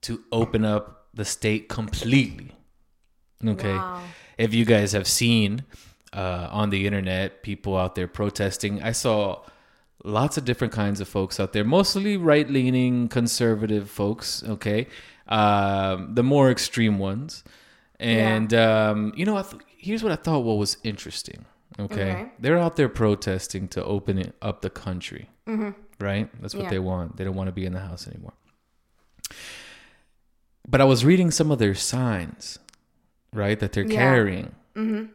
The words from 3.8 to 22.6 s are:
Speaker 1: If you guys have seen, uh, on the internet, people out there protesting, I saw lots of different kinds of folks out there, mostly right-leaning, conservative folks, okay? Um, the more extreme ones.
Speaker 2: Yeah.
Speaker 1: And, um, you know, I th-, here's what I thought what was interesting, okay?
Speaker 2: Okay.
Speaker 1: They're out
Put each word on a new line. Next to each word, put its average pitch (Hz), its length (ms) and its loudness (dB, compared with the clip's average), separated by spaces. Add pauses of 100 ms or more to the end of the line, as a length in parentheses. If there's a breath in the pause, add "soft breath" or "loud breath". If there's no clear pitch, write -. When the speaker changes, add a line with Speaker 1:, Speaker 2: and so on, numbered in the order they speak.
Speaker 1:
If 113 160 0
you 117 100 4
guys 104 280 4
have 98 140 0
seen, 117 580 2 (480 loud breath)
uh, 90 380 -6
on 104 200 0
the 98 160 0
internet, 95 560 -2
people 98 340 -4
out 92 180 -2
there 90 140 -4
protesting, 101 760 -4
I 113 100 -4
saw 104 500 -2 (600 soft breath)
lots 110 340 0
of 139 60 -6
different 120 280 -2
kinds 101 280 -2
of 95 80 -8
folks 95 320 -4
out 95 140 -2
there, 104 100 2
mostly 196 540 2
right-leaning, 127 920 4
conservative 110 840 0
folks, - 560 -4
okay? 107 400 -2 (420 loud breath)
Um, 98 880 2
the 120 80 4
more 135 280 6
extreme 113 480 2
ones. 101 440 -4 (580 soft breath)
Speaker 2:
Yeah. 117 60 -4 (280)
Speaker 1:
And, 110 200 0
um, 107 640 4
you 160 80 -2
know, 208 120 0
I 196 60 -2
th-, - 200 -14 (140)
here's 220 260 -4
what 214 100 2
I 151 40 0
thought 156 280 0
what 110 140 2
was 104 260 -2
interesting, - 640 -10 (340)
okay? 101 320 -4
Speaker 2:
Okay. 95 260 -6
Speaker 1:
They're 143 200 2
out 170 180 0